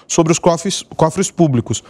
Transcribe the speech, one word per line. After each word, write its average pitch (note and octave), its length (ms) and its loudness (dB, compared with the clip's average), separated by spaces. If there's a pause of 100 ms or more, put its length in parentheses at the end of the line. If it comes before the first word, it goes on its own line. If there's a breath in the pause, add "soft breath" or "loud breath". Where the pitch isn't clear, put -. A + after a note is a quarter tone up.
sobre E3 240 2
os D#3 80 0
cofres, F3 440 -2 (120)
cofres E3 340 0
públicos. B2 600 0